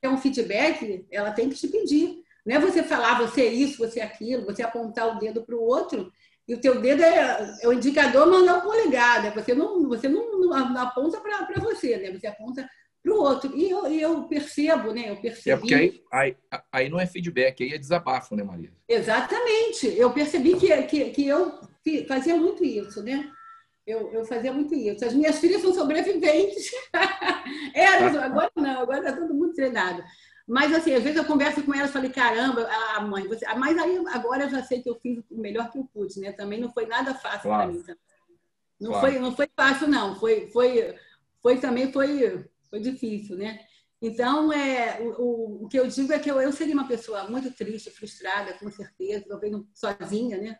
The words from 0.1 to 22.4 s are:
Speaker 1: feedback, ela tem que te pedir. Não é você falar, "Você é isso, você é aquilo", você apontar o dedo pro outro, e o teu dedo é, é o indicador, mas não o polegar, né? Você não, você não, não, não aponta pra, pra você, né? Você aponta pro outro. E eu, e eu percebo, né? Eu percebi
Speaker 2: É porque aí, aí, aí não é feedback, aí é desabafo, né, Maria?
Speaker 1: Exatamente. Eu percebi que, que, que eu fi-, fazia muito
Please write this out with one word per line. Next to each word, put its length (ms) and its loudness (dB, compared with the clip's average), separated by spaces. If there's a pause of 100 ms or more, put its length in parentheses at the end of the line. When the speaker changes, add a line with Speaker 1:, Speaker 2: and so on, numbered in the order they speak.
Speaker 1:
feedback, 920 0
ela 200 -4
tem 180 0
que 60 -8
te 120 -8
pedir. 560 0 (220)
Não 120 0
é 20 6
você 240 2
falar, 380 2
"Você 220 0
é 100 2
isso, 240 0
você 240 -4
é 20 -4
aquilo", 420 -6
você 160 -8
apontar 540 -4
o 40 -8
dedo 260 -4
pro 160 -4
outro, 500 0 (360)
e 60 -2
o 60 -6
teu 220 4
dedo 200 4
é, 600 4
é 60 2
o 60 6
indicador, 540 6
mas 180 8
não 140 6
o 40 -4
polegar, 600 4
né? 80 -2
Você 220 0
não, 340 2
você 220 -2
não, 300 0
não, 100 6 (240)
não 80 -2
aponta 400 -2
pra, 240 -4
pra 160 -4
você, 360 -2
né? 140 -8
Você 160 -10
aponta 400 -10 (340)
pro 140 2
outro. 400 0
E 140 0
eu, 200 -2
e 120 0
eu 220 0
percebo, 680 -2
né? 180 -6
Eu 120 -10
percebi 300 -4
Speaker 2:
É 60 4
porque 180 0
aí, 260 2 (100)
aí, 260 0 (320)
aí 200 0
não 100 -4
é 60 0
feedback, 580 -2
aí 100 -6
é 40 -6
desabafo, 580 -2
né, 80 -4
Maria? 300 -12 (160)
Speaker 1:
Exatamente. 1040 0
Eu 160 6
percebi 480 2
que, 240 6
que, 280 0
que 160 0
eu 320 0 (220)
fi-, 260 -2
fazia 280 0
muito 300 2